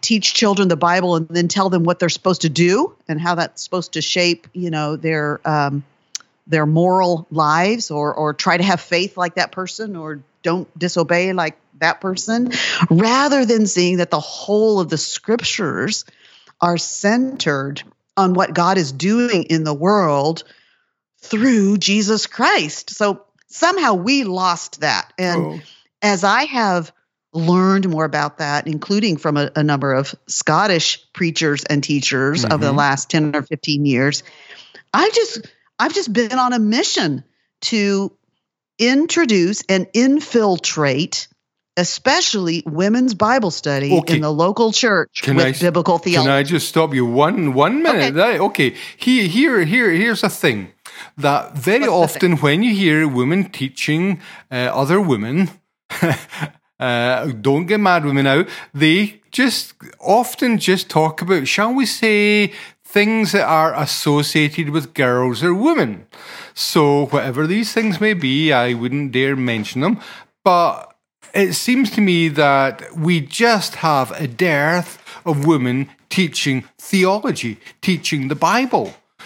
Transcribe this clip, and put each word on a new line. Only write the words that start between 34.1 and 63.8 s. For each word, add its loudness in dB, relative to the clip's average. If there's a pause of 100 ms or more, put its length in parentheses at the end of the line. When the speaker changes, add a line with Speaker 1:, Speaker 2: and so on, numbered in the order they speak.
Speaker 1:
I've 2
just, -2 (300)
I've -2
just -4
been 0
on 0
a 0
mission 0 (380)
to -2 (640)
introduce 2
and 0
infiltrate, 0 (500)
especially -2
women's 0
Bible 0
study -2
Speaker 2:
Okay. 0
Speaker 1:
in 0
the -2
local 0
church 0
Speaker 2:
Can 2
Speaker 1:
with 4
Speaker 2:
I 2
s-, -4
Speaker 1:
biblical 2
theology. 0
Speaker 2:
can 4
I 2
just -2
stop 0
you 2
one, 0
one 2
minute? 2
Speaker 1:
Okay. 0 (120)
Speaker 2:
Right, 0
okay. 0 (220)
Here, 2
here, 2
here, 2
here's 0
a 0
thing. -2 (500)
That 0
very 0
Speaker 1:
What's 2
the -10
Speaker 2:
often 2
Speaker 1:
thing? -2
Speaker 2:
when 2
you 2
hear 2
women 0
teaching, -4 (320)
uh, -2
other 2
women, 0 (400)
<laughs> -8 (800)
uh, 0 (140)
don't 0
get 0
mad 2
with 0
me 2
now, 4 (280)
they 4 (100)
just -2 (260)
often 2
just 0
talk 0
about, 0
shall 0
we 2
say, 2 (320)
things 2
that 2
are 2
associated 0